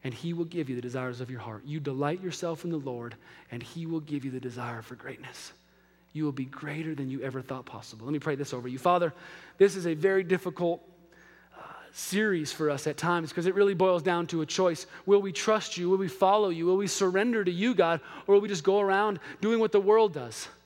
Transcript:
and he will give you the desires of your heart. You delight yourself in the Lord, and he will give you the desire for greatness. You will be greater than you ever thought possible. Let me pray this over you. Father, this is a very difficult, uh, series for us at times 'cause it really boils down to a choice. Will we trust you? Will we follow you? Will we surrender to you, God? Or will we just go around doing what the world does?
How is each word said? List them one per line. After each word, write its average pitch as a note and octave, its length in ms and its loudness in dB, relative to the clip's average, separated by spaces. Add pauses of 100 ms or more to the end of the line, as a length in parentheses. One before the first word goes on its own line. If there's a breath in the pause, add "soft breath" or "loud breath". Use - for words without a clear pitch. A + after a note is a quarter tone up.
and C3 80 -6
he E3+ 220 -6
will E3+ 100 -4
give E3 240 -6
you B2+ 80 -4
the B2 60 -6
desires B2 400 -6
of A#2+ 80 -10
your B2 100 -10
heart. G#2+ 240 -12
You D3+ 160 -8
delight C#3+ 420 -2
yourself E3+ 420 -6
in F3 60 -4
the E3 60 -2
Lord, A#2+ 400 -8 (340 loud breath)
and A#2+ 120 -10
he E3 240 -10
will D#3+ 140 -4
give D3 260 -6
you C3+ 40 -4
the B2+ 100 -8
desire A#2+ 420 -8
for B2 120 -16
greatness. - 580 -16 (600 soft breath)
You D#3 120 -4
will D3 80 -2
be C3 120 -4
greater D3+ 500 -8
than C3+ 140 -6
you C3 140 -6
ever C3 180 -6
thought C3 240 -10
possible. A2 400 -16
Let C#3 80 -4
me D3+ 60 -2
pray D3 160 -2
this C#3 180 -6
over B2 160 -8
you. C3 100 -8
Father, F3 360 2 (420 loud breath)
this G3 180 6
is F#3 120 -6
a E3 80 0
very F#3+ 280 2
difficult, F3 600 -2 (760 loud breath)
uh, - 60 -18 (300 loud breath)
series F#3 600 0
for D#3 160 0
us C#3 180 -2
at D3+ 120 -4
times E3 340 0
'cause E3+ 140 -2
it F#3 80 2
really G3+ 180 6
boils F3+ 300 4
down F3 240 2
to E3 160 -2
a D3+ 40 -2
choice. F3 400 0 (200 loud breath)
Will G3+ 160 8
we G3 100 -4
trust - 460 0
you? F3 100 0
Will F#3+ 80 6
we F#3+ 120 0
follow G3+ 420 4
you? E3 160 -2
Will F#3 100 4
we G3+ 120 0
surrender G3+ 540 2
to F#3 80 2
you, G3+ 240 0
God? E3+ 280 4 (240 loud breath)
Or G3+ 80 8
will G3+ 80 8
we G#3 60 -4
just F3 160 -4
go G3 160 4
around G3+ 380 2 (220 loud breath)
doing A3 200 2
what A3 120 2
the G#3 80 6
world G#3 320 6
does? B2 360 -10 (180)